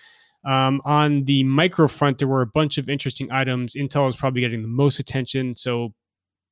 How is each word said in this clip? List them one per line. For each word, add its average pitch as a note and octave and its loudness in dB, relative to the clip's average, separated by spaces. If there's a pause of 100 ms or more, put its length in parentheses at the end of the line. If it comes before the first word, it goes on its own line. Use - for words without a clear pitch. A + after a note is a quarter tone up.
(460)
Um, C3+ 2
on D3 2
the C3+ 2
micro D#3 4
front, C#3 0
there C#3 0
were C3+ 2
a B2 0
bunch D3+ 0
of C#3 -4
interesting C3+ -6
items. B2+ -2
Intel C#3 0
is A#2+ -6
probably B2+ -2
getting A#2 -2
the A2 -8
most C3 2
attention, B2+ -4
so A#2+ -4 (580)